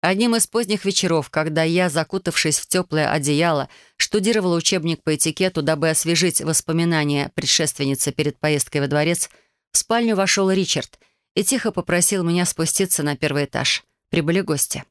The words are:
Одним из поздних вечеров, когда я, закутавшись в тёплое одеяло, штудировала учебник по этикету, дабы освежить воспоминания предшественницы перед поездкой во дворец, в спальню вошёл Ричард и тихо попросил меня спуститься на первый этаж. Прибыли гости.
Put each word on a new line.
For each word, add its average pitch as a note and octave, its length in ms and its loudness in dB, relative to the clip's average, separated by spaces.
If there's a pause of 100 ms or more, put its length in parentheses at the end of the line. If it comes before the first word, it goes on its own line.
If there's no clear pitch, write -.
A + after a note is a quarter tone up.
Одним G#3 340 2
из A3 140 0
поздних G#3+ 360 -2
вечеров, E3+ 460 0
когда D#3 320 0
я, F3 260 2
закутавшись D#3+ 720 -2
в - 80 -8
тёплое D#3 420 0
одеяло, D3 600 0 (280)
штудировала G3 600 0
учебник E3 480 -2
по D#3 100 2
этикету, E3 480 0
дабы D#3 260 2
освежить E3 520 2
воспоминания D#3+ 960 0
предшественницы C#3 760 0
перед C#3+ 300 -2
поездкой D3+ 400 0
во C#3 80 0
дворец, D3+ 420 0 (400)
в - 80 0
спальню A3+ 380 0
вошёл F#3+ 340 2
Ричард - 480 -2 (380)
и G3 80 0
тихо A3+ 260 0
попросил F3 540 0
меня F3 200 2
спуститься E3 600 -2
на D3 120 -2
первый D3 280 0
этаж. - 400 -4 (240)
Прибыли E3+ 320 0
гости. D3 500 -2